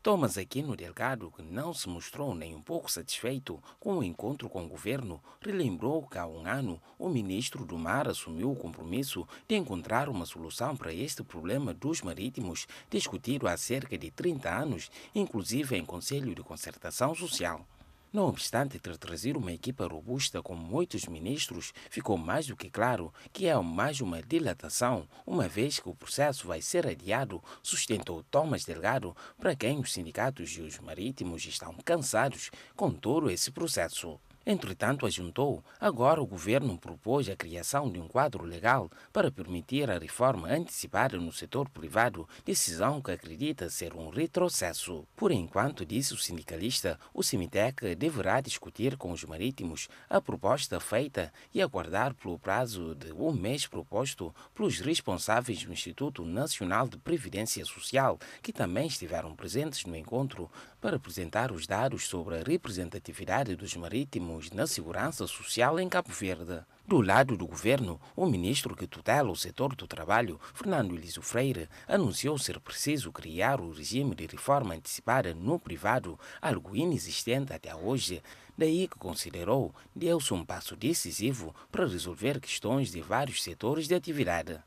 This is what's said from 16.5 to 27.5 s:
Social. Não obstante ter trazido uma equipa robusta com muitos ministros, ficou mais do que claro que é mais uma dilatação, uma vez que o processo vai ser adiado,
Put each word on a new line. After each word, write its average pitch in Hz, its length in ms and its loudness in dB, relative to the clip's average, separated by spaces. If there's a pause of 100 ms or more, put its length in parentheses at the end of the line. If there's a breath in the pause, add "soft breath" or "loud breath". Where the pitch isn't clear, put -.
Social. 87 520 -4 (440 soft breath)
Não 202 160 4
obstante 135 520 0
ter 85 180 -8
trazido 85 420 -4
uma 90 140 -2
equipa 104 340 -4
robusta 87 560 -2
com 92 120 -8
muitos 95 500 -2
ministros, 85 680 -4 (160 loud breath)
ficou 110 260 0
mais 98 300 0
do 123 100 -8
que - 140 -10
claro 107 420 0 (220 loud breath)
que 185 120 0
é 160 140 6
mais 101 400 0
uma 85 220 -2
dilatação, 123 840 0 (200 loud breath)
uma 156 200 2
vez 117 320 0
que - 120 -8
o 82 40 -8
processo 139 540 0
vai 82 140 -4
ser 175 240 2
adiado, 95 580 -2 (180 loud breath)